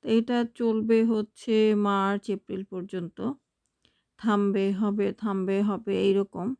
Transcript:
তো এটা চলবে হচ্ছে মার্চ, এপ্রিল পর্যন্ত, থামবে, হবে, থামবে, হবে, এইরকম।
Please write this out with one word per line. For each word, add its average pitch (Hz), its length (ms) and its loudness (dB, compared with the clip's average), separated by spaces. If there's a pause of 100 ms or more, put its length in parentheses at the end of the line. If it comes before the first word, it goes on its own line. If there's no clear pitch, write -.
তো 269 60 -8
এটা 233 280 2 (180)
চলবে 226 480 2
হচ্ছে 220 720 2
মার্চ, 202 540 0
এপ্রিল 196 340 -6
পর্যন্ত, 185 540 -10 (1000)
থামবে, 202 520 0
হবে, 202 420 0
থামবে, 196 480 -2
হবে, 202 400 -2
এইরকম। 196 460 0 (120)